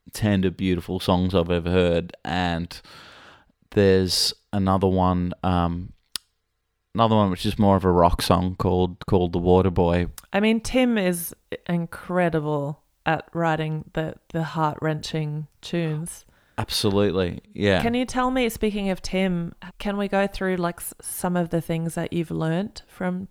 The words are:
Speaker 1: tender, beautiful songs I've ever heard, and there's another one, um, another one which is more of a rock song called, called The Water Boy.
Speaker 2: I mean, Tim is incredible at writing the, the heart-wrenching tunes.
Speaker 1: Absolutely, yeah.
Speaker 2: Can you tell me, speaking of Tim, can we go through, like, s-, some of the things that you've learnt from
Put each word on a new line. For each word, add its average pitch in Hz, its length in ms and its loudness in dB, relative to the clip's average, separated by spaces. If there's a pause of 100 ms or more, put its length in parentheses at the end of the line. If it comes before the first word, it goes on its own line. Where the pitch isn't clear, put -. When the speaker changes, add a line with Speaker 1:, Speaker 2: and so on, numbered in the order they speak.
(140)
Speaker 1:
tender, 107 360 2
beautiful 92 520 -2
songs 92 340 2
I've 87 160 2
ever 85 180 -2
heard, 87 540 2
and 87 560 -4 (920)
there's 95 640 4 (180)
another 95 360 2
one, 90 460 2 (100)
um, 87 500 -2 (1000)
another 113 200 4
one 104 160 4
which - 140 -4
is 104 120 -2
more 98 180 6
of 92 100 2
a 92 60 4
rock 85 300 6
song 90 340 2
called, 90 520 -2
called 90 260 2
The 92 60 0
Water 90 320 4
Boy. 87 360 2 (240)
Speaker 2:
I 196 80 2
mean, 220 220 2
Tim 247 360 0
is 180 380 -2 (320)
incredible 160 1120 -2 (240)
at 156 280 -2
writing 156 600 -2
the, 156 220 -6 (140)
the 165 140 -4
heart-wrenching 151 1040 -4 (140)
tunes. 165 640 -6 (300)
Speaker 1:
Absolutely, 98 840 0 (120)
yeah. 95 280 2
Speaker 2:
Can 233 140 0
you 254 100 0
tell 254 240 -2
me, 254 180 0
speaking 208 440 -2
of 180 100 -6
Tim, 180 540 -2 (240)
can 202 180 -4
we 202 100 -2
go 196 200 2
through, 190 300 -4
like, 175 220 -2
s-, - 220 -12
some - 340 -4
of 170 140 0
the 170 120 -2
things 165 340 -4
that 165 180 -6
you've 165 160 -4
learnt 165 580 -4
from 180 440 -6